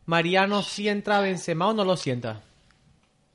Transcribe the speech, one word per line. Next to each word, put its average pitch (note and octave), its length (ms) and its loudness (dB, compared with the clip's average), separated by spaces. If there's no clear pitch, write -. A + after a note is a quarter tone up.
¿Mariano F#3 580 2
sí G#3 260 -4
entra G#3 300 0
a - 20 4
Benzema F3+ 480 -2
o A3+ 60 0
no G#3+ 100 0
lo F#3 120 2
sienta? A#2+ 460 -6